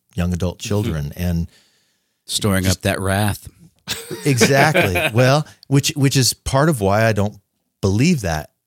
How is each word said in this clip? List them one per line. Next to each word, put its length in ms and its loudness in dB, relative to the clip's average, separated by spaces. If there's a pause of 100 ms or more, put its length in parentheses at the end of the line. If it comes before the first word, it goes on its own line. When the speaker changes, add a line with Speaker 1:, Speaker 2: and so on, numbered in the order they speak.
(140)
Speaker 1:
young 180 -2
adult 260 -4
Speaker 2:
Mm-hmm. 100 -12
Speaker 1:
children 480 -4
and 320 -2 (800)
Speaker 3:
Storing 380 -2
Speaker 1:
just 140 0
Speaker 3:
up 40 -20
that 180 -2
wrath. 480 -4 (760)
Speaker 1:
Exactly. 680 2
Speaker 3:
<laughs> 200 -2
Speaker 1:
Well, 320 4 (220)
which, 220 2
which 260 0
is 160 2
part 380 0
of 100 -2
why 240 2
I 80 2
don't 240 -2 (460)
believe 400 2
that 280 -6 (160)